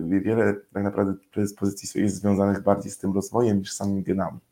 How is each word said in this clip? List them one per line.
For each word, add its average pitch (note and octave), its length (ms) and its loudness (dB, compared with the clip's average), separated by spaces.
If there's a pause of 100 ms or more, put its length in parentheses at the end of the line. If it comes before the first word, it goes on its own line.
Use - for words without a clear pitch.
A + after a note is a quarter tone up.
wiele G2+ 460 2 (200)
tak G2+ 100 -2
naprawdę G2+ 300 0 (180)
predyspozycji G2+ 720 -2
jest G2+ 140 0
związanych G2+ 480 2
bardziej G2+ 280 2
z - 60 -14
tym G2+ 160 -2
rozwojem G#2 460 2
niż F#2+ 140 -8
z - 20 -10
samymi G2 280 -4
genami. F#2 360 -4 (120)